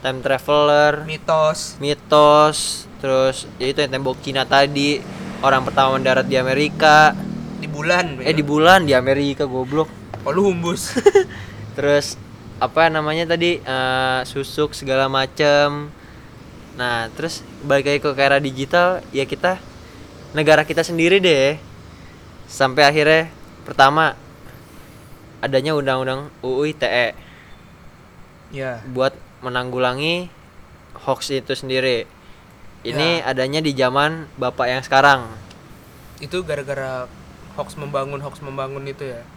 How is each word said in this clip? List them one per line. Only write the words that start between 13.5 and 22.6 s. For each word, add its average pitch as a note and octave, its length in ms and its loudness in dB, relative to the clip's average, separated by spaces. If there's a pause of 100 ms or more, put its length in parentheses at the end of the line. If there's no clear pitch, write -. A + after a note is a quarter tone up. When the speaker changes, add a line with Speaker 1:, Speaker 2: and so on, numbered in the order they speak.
Speaker 1:
eh, C3 640 -2
susuk C#3 520 -6
segala C3+ 320 0
macem. C#3+ 840 0 (840)
Nah, A#2+ 400 -4
terus - 320 -10 (160)
balik C#3 240 0
lagi C#3+ 160 0
ke D3 160 -2
era C#3 200 4
digital, D3 720 0
ya C3+ 120 -4
kita, F3 400 -4 (720)
negara D3+ 320 4
kita E3 160 -2
sendiri F3 400 2
deh. D3 360 4 (880)
Sampai C3+ 360 2